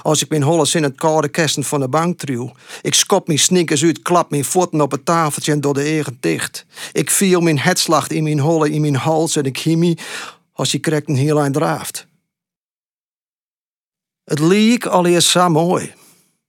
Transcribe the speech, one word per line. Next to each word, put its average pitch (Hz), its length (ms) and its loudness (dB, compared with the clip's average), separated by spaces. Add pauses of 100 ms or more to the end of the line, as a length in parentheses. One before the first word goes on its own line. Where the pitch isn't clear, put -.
als 151 180 0
ik 151 80 -4
mijn 151 140 0
holle 156 220 2
zin 160 180 0
het 135 120 -2
koude 156 340 2
kersen 151 340 -2
van 147 160 -4
de 135 80 -2
bank 165 320 -2
truw. 127 320 -6 (300)
Ik 156 120 -6
schop - 340 2
mijn 156 120 0
sneakers 160 440 2
uit, 160 180 2
klap 180 280 0
mijn 143 160 -2
voeten 175 360 0
op 135 100 0
het 139 140 -6
tafeltje 160 460 0
en 147 100 0
door 143 120 0
de 139 100 -2
eigen 151 360 -4
dicht. - 460 -4 (260)
Ik - 180 -2
viel 180 320 2
mijn 160 180 2
hetslacht 156 520 0
in 160 120 -2
mijn 151 160 0
holle, 156 320 2
in 151 100 -2
mijn 147 140 0
hals 160 400 0
en 151 80 0
ik 135 140 -4
hie 160 200 0
me, 165 200 2 (560)
als - 180 -4
je 151 80 -2
krekt 151 300 -4
een 151 60 0
heel 147 260 2
eind 139 120 0
draaft. 156 540 -4 (2250)
Het - 160 -4
liek 214 460 2
al 180 200 2
eerst 175 240 2
zo 180 200 4
mooi. 170 440 0 (560)